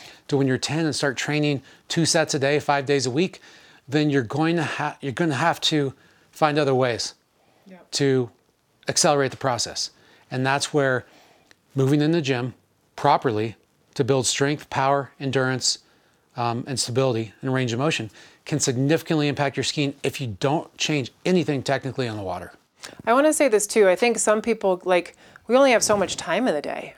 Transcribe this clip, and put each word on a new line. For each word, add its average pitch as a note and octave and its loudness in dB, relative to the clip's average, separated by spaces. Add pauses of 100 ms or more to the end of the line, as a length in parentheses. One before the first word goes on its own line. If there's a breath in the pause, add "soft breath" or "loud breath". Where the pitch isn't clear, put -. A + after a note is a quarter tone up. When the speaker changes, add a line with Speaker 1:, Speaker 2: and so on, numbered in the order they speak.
(260 loud breath)
Speaker 1:
to C#3+ 0
when C3+ 2
you're B2+ 0
ten D#3 -2
and C#3+ -2
start C3+ -2
training D3 -2 (260 loud breath)
two E3 0
sets D#3 2
a D3+ -2
day, C#3+ 2
five C#3+ 0
days C3+ 0
a C3 0
week, D#3+ -2 (460 loud breath)
then D3+ 0
you're C#3 2
going D#3+ -2
to D#3+ 0
ha-, D3 -6
you're C3+ -6
gonna D#3+ -2
have D#3 0
to C#3+ 0 (380 soft breath)
find D3+ 0
other C3+ 2
ways B2 0 (520)
Speaker 2:
Yep. - -20
Speaker 1:
to C3 2 (580)
accelerate C#3+ 2
the - -14
process. - -4 (400 soft breath)
And C3 -2
that's C#3 0
where C3+ 2 (680 soft breath)
moving C3+ 2
in D3+ 2
the E3+ 2
gym B2+ -4 (420)
properly A2+ 2 (380)
to C#3 -2
build C3 2
strength, C#3+ -2
power, C#3 0 (100)
endurance, C3 -2 (580 soft breath)
um, A#2 -4
and C3 -6
stability A#2+ -2 (100)
and C3+ -4
range B2+ -2
of A#2 -4
motion C3+ -2 (340 loud breath)
can C#3+ -4
significantly D3 0
impact C#3+ -2
your B2+ -2
skiing C#3 -2
if C3+ -4
you A2+ -6
don't C#3+ -2
change D3 -2 (140)
anything D3+ 0
technically C3 -4
on G#2+ -6
the G2+ -8
water. F2+ -8 (520 loud breath)
Speaker 2:
I A3+ 2
wanna C#4+ 4
say D4 2
this G#3+ 2
too. G#3 4
I F3+ 4
think A#3 2
some G#3+ 2
people, G#3 0
like, F3+ 0 (300 loud breath)
we A#3 2
only C4+ 6
have G#3 4
so G#3+ 2
much F#3 -2
time G#3+ -2
in F#3+ 2
the D3 -2
day, - -10